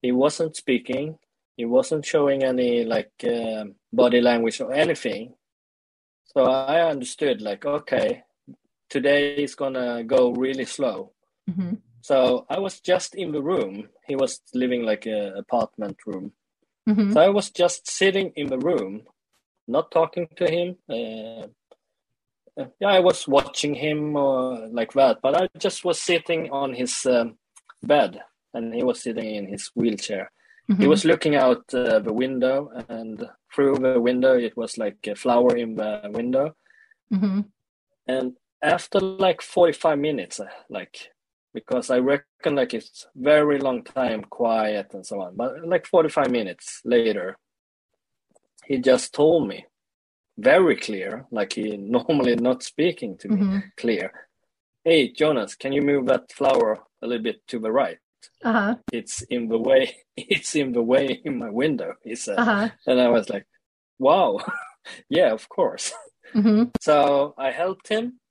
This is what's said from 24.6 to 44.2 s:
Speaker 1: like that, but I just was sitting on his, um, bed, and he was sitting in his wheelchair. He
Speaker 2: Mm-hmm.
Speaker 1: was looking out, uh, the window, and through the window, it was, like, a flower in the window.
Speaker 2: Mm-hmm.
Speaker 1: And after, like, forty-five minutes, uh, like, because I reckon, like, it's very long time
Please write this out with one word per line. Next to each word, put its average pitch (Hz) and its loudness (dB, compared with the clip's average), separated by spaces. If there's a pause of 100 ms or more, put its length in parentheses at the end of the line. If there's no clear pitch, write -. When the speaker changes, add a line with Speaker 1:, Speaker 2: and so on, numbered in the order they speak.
Speaker 1:
like 117 -4
that, 135 4
but 143 2
I 185 0 (120)
just - -4
was 175 -2
sitting 160 -2
on 139 -4
his, 123 -4
um, 120 2 (460)
bed, 123 2 (360)
and 117 -8
he 120 -4
was 123 0
sitting 110 -6
in 101 -8
his 98 -12
wheelchair. 107 -4 (360)
He 214 2
Speaker 2:
Mm-hmm. 196 4
Speaker 1:
was 160 4
looking 160 2
out, 127 2
uh, 123 2
the 107 -4
window, 131 -2 (180)
and 113 -12 (240)
through 139 2
the 131 2
window, 127 4
it 120 0
was, 113 -8
like, 104 -6
a 104 -6
flower 123 4
in 117 -4
the 107 -4 (100)
window. 127 -2 (580)
Speaker 2:
Mm-hmm. 196 0 (640)
Speaker 1:
And - -4 (260)
after, 175 0
like, 190 0
forty-five 160 2
minutes, 143 -4
uh, 101 -12 (220)
like, - -12 (420)
because 123 -4
I 127 4
reckon, 143 -2
like, 127 0
it's - -12 (100)
very 147 4
long 131 -2
time 117 -4